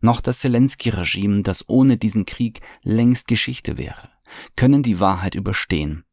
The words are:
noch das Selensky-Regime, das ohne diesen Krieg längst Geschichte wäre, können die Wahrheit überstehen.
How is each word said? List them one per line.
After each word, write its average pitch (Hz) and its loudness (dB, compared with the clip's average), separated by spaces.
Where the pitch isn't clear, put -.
noch 117 2
das - -4
Selensky-Regime, 104 0
das - -2
ohne 131 4
diesen 107 -2
Krieg - -6
längst 120 2
Geschichte - -4
wäre, - -12
können 139 4
die 107 0
Wahrheit 95 0
überstehen. 78 -4